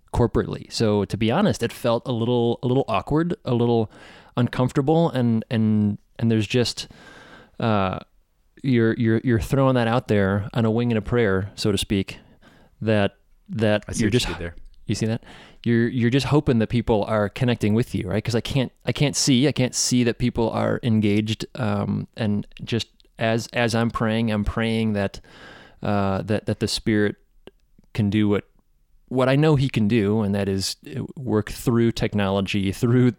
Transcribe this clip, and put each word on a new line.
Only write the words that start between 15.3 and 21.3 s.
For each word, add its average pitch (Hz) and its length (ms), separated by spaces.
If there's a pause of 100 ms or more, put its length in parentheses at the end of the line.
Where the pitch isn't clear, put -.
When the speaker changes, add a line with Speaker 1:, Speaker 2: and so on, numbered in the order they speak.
Speaker 1:
You're, 117 240
you're 120 220
just 127 160
hoping 143 320
that 110 100
people 113 360
are 107 260
connecting 113 420
with 113 220
you, 98 140
right? 101 140
'Cause 110 120
I 113 60
can't, 143 320 (120)
I - 80
can't - 240
see, 131 320
I 127 40
can't 127 220
see 123 300
that 117 140
people 117 320
are 110 320
engaged, 107 720